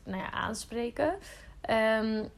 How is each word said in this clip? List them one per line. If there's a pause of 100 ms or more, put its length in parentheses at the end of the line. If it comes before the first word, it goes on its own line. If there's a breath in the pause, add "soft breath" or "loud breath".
nou
ja,
aanspreken. (480 loud breath)
Ehm, (140)